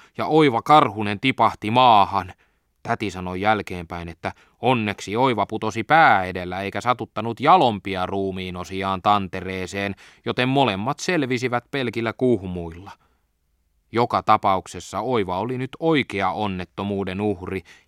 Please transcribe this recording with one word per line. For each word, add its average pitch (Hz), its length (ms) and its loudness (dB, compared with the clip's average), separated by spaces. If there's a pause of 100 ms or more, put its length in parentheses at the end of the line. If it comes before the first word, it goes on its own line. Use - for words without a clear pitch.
(180)
ja 113 80 -4
Oiva 139 360 4
Karhunen 107 580 4
tipahti 110 520 2
maahan. 98 640 6 (500)
Täti 113 280 -4
sanoi 92 300 -6
jälkeenpäin, 90 680 -2
että 92 220 -8 (300)
onneksi 110 540 -2
Oiva 117 300 0
putosi 110 380 -2
pää 139 400 6
edellä 92 380 -6
eikä 98 200 -6
satuttanut 113 580 -4
jalompia 110 680 2
ruumiinosiaan 95 960 -4
tantereeseen, 95 920 -2 (300)
joten 123 240 -2
molemmat 127 500 -2
selvisivät 127 720 -2
pelkillä 117 420 -4
kuhmuilla. 92 800 -4 (1000)
Joka 110 320 0
tapauksessa 95 760 0
Oiva 104 400 -2
oli 123 180 -6
nyt 127 120 -8 (100)
oikea 110 520 0
onnettomuuden 98 920 -6
uhri 92 400 -4 (260)